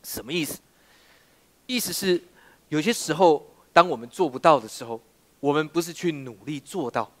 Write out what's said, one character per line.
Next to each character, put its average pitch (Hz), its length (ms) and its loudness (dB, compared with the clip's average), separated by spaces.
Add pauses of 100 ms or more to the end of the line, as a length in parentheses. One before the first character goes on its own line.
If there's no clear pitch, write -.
什 - 220 -12
么 127 60 -12
意 165 140 -2
思？ - 160 -12 (1040)
意 247 140 -4
思 180 140 -6
是 180 280 -2 (460)
有 151 140 -2
些 202 100 0
时 214 220 -4
候， 165 280 4 (300)
当 170 160 8
我 151 80 -2
们 117 140 -12
做 180 180 -2
不 127 100 -6
到 151 220 6
的 110 80 -8
时 - 160 -12
候， 117 180 -10 (380)
我 143 140 0
们 151 160 0
不 170 120 -2
是 165 120 -10
去 170 180 -4
努 127 320 -12
力 151 160 -10
做 135 320 -8
到 113 180 -4 (100)